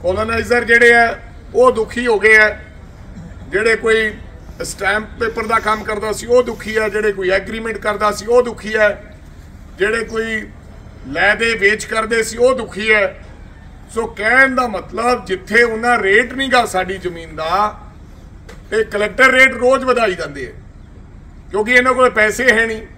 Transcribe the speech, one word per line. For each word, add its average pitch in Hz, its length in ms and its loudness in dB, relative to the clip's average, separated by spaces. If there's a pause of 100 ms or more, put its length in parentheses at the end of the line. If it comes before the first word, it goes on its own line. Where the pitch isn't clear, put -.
ਕਾਲੋਨਾਈਜ਼ਰ 220 600 0
ਜਿਹੜੇ 233 300 6
ਆ 233 240 2 (360)
ਉਹ 247 180 6
ਦੁਖੀ 226 340 -4
ਹੋ 220 120 2
ਗਏ 220 180 6
ਆ, 214 120 6 (1000)
ਜਿਹੜੇ 220 260 0
ਕੋਈ 220 360 0 (520)
ਸਟੈਂਪ 202 440 -4 (120)
ਪੇਪਰ 226 260 -4
ਦਾ 233 140 0
ਕੰਮ 214 240 -2
ਕਰਦਾ 214 280 -4
ਸੀ 214 140 -8
ਉਹ 240 160 4
ਦੁਖੀ 220 360 -6
ਹੈ, 214 100 0
ਜਿਹੜੇ 208 240 0
ਕੋਈ 190 180 -2
ਐਗਰੀਮੈਂਟ 220 480 -4
ਕਰਦਾ 208 340 -2
ਸੀ 202 140 -8
ਉਹ 240 160 4
ਦੁਖੀ 220 340 -6
ਹੈ, 214 120 4 (920)
ਜਿਹੜੇ 214 260 -2
ਕੋਈ 220 420 -6 (640)
ਲੈ 180 260 2
ਦੇ 226 220 0
ਵੇਚ 202 280 0
ਕਰਦੇ 220 380 -2
ਸੀ 220 140 -6
ਉਹ 254 180 4
ਦੁਖੀ 220 380 -2
ਹੈ। 196 300 0 (680)
ਸੋ 226 180 -4
ਕਹਿਣ 254 460 2
ਦਾ 247 140 0
ਮਤਲਬ 208 580 -4
ਜਿੱਥੇ 202 360 0
ਉਹਨਾਂ 233 360 2
ਰੇਟ 214 340 2
ਨਹੀਂ 262 180 -4
ਗਾ 247 160 4
ਸਾਡੀ 185 320 -4
ਜ਼ਮੀਨ 165 380 -10
ਦਾ, 185 420 -2 (920)
ਤੇ 220 160 0
ਕਲੈਕਟਰ 208 460 2
ਰੇਟ 262 240 4
ਰੋਜ਼ 247 280 2
ਵਧਾਈ 233 300 0
ਜਾਂਦੇ 143 320 -10
ਆ, 110 60 -16 (1000)
ਕਿਉਂਕਿ 214 220 -2
ਇਹਨਾਂ 254 220 4
ਕੋਲ 247 180 4
ਪੈਸੇ 220 380 2
ਹੈ 226 160 2
ਨਹੀਂ। 220 160 -6 (160)